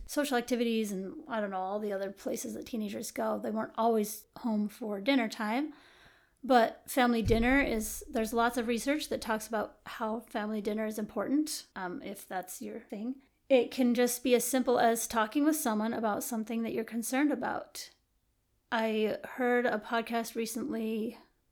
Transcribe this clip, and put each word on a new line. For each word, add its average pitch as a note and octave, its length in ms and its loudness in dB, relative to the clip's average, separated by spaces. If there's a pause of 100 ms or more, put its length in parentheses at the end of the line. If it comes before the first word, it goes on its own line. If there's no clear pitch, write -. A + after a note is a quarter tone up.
social C#4+ 320 0
activities A#3 520 0
and, F#3+ 220 -6 (160)
I A3 120 -2
don't G3+ 100 -2
know, F#3+ 80 -4
all F#3+ 200 -2
the G#3+ 140 -4
other G3 200 -4
places - 420 -6
that - 100 -8
teenagers G#3+ 460 -6
go. A3 320 -2
They A3 80 -4
weren't A3 260 -4
always A3+ 480 2 (140)
home G#3+ 300 0
for G#3 300 -6
dinner A#3 300 2
time. A#3+ 460 -2 (680)
But A#3+ 440 4
family A#3+ 360 4
dinner A#3 380 4
is, A3 500 -2
there's A3 220 -2
lots A#3+ 240 2
of A3+ 120 0
research C#4 420 0
that A3+ 100 -2
talks A3 260 -4
about G#3+ 280 -4 (100)
how A3+ 360 -4
family G#3+ 420 -4
dinner G#3+ 240 -2
is G#3+ 120 -6
important, B3+ 680 -2 (100)
um, F#3 280 -6
if G3 240 -10
that's F#3 360 -8
your G#3+ 180 -8
thing. A3+ 360 -8 (320)
It A#3+ 220 6
can A#3+ 240 4
just B3 300 2
be B3 100 4
as A#3 100 6
simple B3+ 360 2
as A#3 260 4
talking A3+ 380 2
with D4+ 120 6
someone A3 360 0
about A3 320 0
something A3+ 380 -4
that A3+ 100 -2
you're A3+ 120 -2
concerned B3+ 480 0
about. - 580 -4 (840)
I A3 520 2
heard B3 420 2
a G#3+ 120 2
podcast A#3 560 -2
recently, A3+ 840 -4 (340)